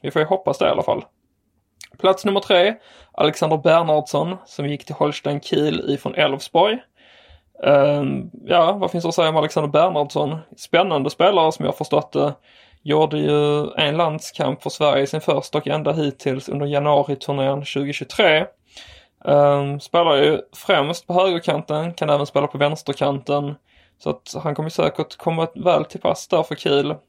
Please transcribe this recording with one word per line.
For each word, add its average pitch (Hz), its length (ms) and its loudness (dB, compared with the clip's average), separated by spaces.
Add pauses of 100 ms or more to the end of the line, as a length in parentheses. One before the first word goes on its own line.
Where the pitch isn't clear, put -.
Vi 143 100 -8
får 160 100 0
ju 156 60 0
hoppas 190 300 0
det - 80 0
i - 40 4
alla 147 140 0
fall. - 220 -2 (920)
Plats 190 260 2
nummer 196 140 2
tre, 196 340 4 (400)
Alexander 156 440 0
Bernhardsson, 160 880 2
som 143 240 -8
gick 143 160 -8
till 147 100 -12
Holstein 143 460 -2
Kiel 147 520 -2
ifrån 135 220 -6
Elfsborg. 165 640 0 (840)
Ehm, 139 680 2 (160)
ja, 170 260 4
vad 190 200 -2
finns 170 140 -4
att 165 100 -2
säga 160 140 4
om 160 80 0
Alexander 151 320 0
Bernhardsson? 151 680 0 (200)
Spännande 165 520 0
spelare 170 420 4
som 156 140 -6
jag 143 60 -2
har - 60 -6
förstått 147 340 -2
det. 143 220 0 (480)
Gjorde 151 360 0
ju 147 560 0
en 151 240 0
landskamp 156 680 -4
för 147 60 -6
Sverige, 139 380 2
sin 156 140 -6
första 147 360 -2
och 151 100 -4
enda 143 240 -2
hittills 143 580 -4
under 143 160 -4
januariturnén 143 1000 -2
tjugotjugotre. 151 840 0 (760)
Ehm, 143 540 2
spelar 170 360 2
ju 147 260 4 (140)
främst 165 520 -2
på 175 60 -4
högerkanten, 170 800 0
kan 156 160 -4
även 143 160 2
spela 143 220 -2
på - 100 -8
vänsterkanten. 143 1000 -2 (480)
Så - 60 -2
att - 340 -8
han 147 120 -4
kommer 156 140 -6
säkert 160 480 -2
komma 165 380 -2
väl 160 300 2
till - 160 -14
pass - 260 -2
där 160 160 0
för 156 120 -6
Kiel. 143 360 0 (180)